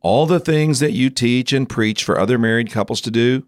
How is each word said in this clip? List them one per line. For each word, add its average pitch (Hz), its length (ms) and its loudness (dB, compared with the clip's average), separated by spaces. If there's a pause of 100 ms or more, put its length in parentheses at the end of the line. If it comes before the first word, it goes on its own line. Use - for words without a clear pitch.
all 117 240 2
the 170 140 2
things 156 400 0
that 147 140 0
you 131 160 0
teach 123 420 0
and 135 160 0
preach 110 360 -2
for - 160 0
other 110 180 2
married 113 340 0
couples 110 300 -4
to 113 100 -8
do, 123 360 0